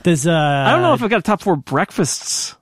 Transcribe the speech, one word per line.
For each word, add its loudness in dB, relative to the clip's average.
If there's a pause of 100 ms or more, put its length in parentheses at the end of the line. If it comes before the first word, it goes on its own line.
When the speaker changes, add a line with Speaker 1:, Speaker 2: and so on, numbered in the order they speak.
Speaker 1:
Does, 2
uh, 2
Speaker 2:
I 2
don't 2
know 4
if -2
I've 0
got 2
a -4
top 0
four 2
breakfasts, -4